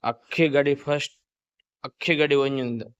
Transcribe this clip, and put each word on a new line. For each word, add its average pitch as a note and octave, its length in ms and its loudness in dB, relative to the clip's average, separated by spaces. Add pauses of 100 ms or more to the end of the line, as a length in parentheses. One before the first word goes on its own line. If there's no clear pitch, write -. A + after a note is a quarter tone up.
આખી D3+ 460 -2
ગાડી C#3+ 260 2
ફર્સ્ટ, C#3+ 360 -4 (720)
આખી - 320 -4
ગાડી D3 200 2
ઓન્યુન C3+ 440 0 (200)